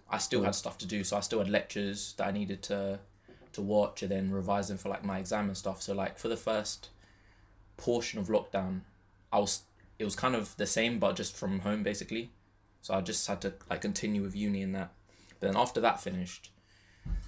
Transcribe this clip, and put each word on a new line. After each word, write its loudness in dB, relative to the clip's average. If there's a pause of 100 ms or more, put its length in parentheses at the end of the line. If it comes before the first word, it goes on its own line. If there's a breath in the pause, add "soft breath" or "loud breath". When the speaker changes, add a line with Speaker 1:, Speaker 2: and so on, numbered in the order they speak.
Speaker 1:
I 0
still 2
Speaker 2:
Cool. 4
Speaker 1:
had 4
stuff -6
to -8
do. 0
So 0
I 4
still 0
had 2
lectures 0
that 0
I 2
needed -2
to, -2 (540 loud breath)
to -6
watch 2
and -2
then 0
revise 2
them -4
for, -4
like, -2
my -2
exam 0
and -2
stuff. -4
So, -4
like, -2
for -4
the 0
first -2 (840 soft breath)
portion 0
of -2
lockdown, 0 (500)
I 4
was, 0 (360)
it 0
was -2
kind 2
of -2
the 0
same, 2
but 4
just -4
from 0
home, 0
basically. -2 (500)
So -2
I 4
just -2
had -2
to, -2 (160)
like, -2
continue 0
with -4
uni 2
and -2
that. -4 (480 loud breath)
But 0
then 2
after 4
that 4
finished, -6 (760 loud breath)